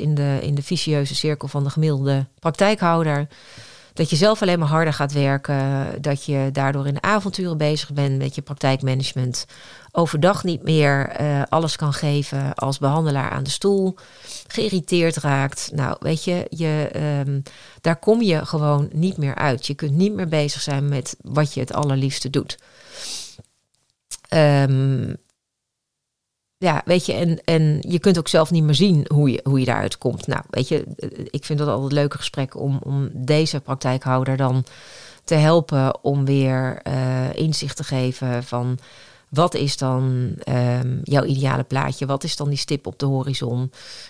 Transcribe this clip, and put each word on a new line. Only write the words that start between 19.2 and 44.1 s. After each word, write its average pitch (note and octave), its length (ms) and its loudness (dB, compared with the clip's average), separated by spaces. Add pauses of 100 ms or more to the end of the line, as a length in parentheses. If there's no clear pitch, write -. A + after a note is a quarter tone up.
uit. C#3 320 0
Je C#3+ 80 -4
kunt C#3+ 200 -2
niet G3 200 2
meer F#3 140 -4
bezig D3+ 320 0
zijn C#3+ 280 -2
met C#3 320 -4
wat C3+ 340 -2
je - 60 -4
het B2 120 -4
allerliefste C3+ 580 0
doet. - 280 -2 (1700)
Ehm, C3+ 840 2 (1500)
ja, E3 260 2
weet F3 220 2
je, - 60 0
en, E3 320 0
en D#3 360 4
je F3 180 -2
kunt F3+ 200 4
ook - 100 -2
zelf - 220 4
niet E3+ 120 4
meer D3+ 120 4
zien D#3+ 300 6 (100)
hoe D3 160 6
je, - 120 0
hoe C3+ 160 2
je C3 60 2
daaruit G#2+ 340 0
komt. - 280 -4
Nou, - 240 -2
weet C3 180 -2
je, - 160 0 (120)
eh, - 120 -10 (220)
ik C#3+ 140 -6
vind D3 140 -2
dat D3 100 0
altijd C3+ 240 -2
leuke D3 240 2
gesprekken - 440 -6
om, C3+ 220 -2
om C#3 300 -2
deze D3 480 0
praktijkhouder C3 760 0
dan C3 280 2 (600)
te E3 100 0
helpen D3+ 680 4
om C#3 200 2
weer, C3 580 0
eh, C3 520 -2
inzicht - 420 -2
te D3+ 80 -8
geven B2+ 600 -2
van B2 340 -4 (500)
wat D#3+ 260 0
is C#3 220 -2
dan, B2+ 680 0
ehm, B2 600 0
jouw C#3+ 220 2
ideale C3+ 400 0
plaatje? C3+ 420 -4
Wat C#3 180 -4
is D#3+ 120 -6
dan D3 120 -4
die C#3+ 100 -2
stip - 280 -4
op - 120 -10
de C#3+ 80 -2
horizon? C3 640 -2 (380)